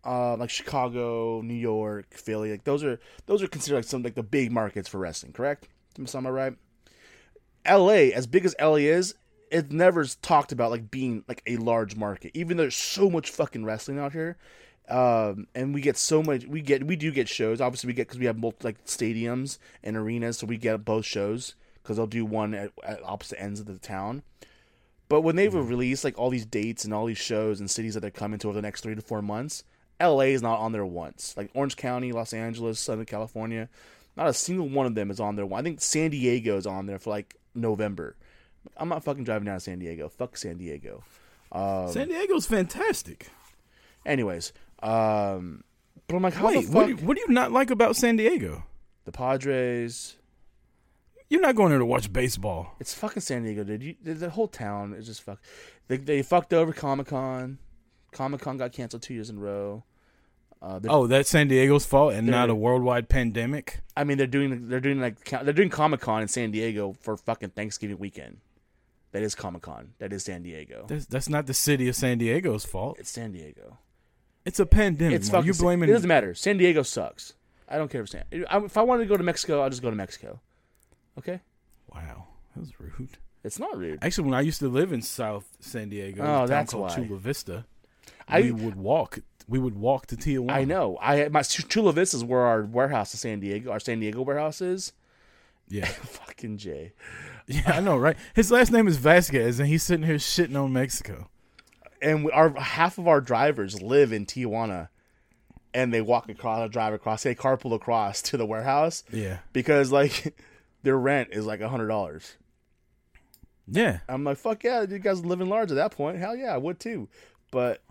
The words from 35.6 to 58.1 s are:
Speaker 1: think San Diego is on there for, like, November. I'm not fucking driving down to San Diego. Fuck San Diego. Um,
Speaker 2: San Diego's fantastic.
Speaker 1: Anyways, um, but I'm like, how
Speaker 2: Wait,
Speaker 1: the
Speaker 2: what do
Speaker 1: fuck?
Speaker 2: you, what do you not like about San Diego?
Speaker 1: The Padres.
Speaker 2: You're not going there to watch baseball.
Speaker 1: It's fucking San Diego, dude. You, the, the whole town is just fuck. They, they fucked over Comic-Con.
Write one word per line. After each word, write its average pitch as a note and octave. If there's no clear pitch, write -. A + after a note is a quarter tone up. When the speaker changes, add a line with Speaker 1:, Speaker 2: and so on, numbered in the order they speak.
Speaker 1:
think D#3+
San D#3
Diego B2
is F#2+
on F#2+
there G2
for, -
like, G#2
November. G#2
I'm E3+
not D#3+
fucking C#3
driving G#2+
down G2
to F2+
San F2+
Diego. E2
Fuck -
San F2
Diego. D2
Um, G2
Speaker 2:
San C4+
Diego's F4+
fantastic. -
Speaker 1:
Anyways, G#2+
um, G2+
but E3
I'm F#3
like, F#3
how -
Speaker 2:
Wait, A3+
Speaker 1:
the -
Speaker 2:
what F#3
do C#4
Speaker 1:
fuck? -
Speaker 2:
you, E3
what D4
do A4+
you F4+
not B3
like B3+
about A3+
San A#3
Diego? E3
Speaker 1:
The -
Padres. B2+
Speaker 2:
You're E4+
not C4+
going G3+
there C#3+
to A#2+
watch A#2
baseball. F#2+
Speaker 1:
It's -
fucking G#3+
San B2
Diego, G#2+
dude. G#2+
You, D#3
the, D#3+
the E3
whole G#3
town G2+
is A2
just A2+
fuck. G2
They, C3
they C#3
fucked F3
over D#3+
Comic-Con. C3